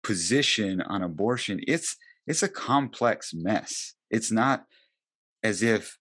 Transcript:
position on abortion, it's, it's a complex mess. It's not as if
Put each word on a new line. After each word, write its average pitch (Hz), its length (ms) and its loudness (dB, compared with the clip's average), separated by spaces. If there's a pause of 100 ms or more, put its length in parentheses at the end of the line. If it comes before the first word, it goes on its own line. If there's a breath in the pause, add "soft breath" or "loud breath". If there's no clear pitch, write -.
position 98 800 2
on 95 200 -4
abortion, 98 640 -2
it's, 160 300 -2 (300 soft breath)
it's 160 160 0
a 190 60 0
complex - 840 0
mess. - 600 -4 (160)
It's 113 200 0
not 123 340 2 (800 soft breath)
as 104 200 0
if 113 380 2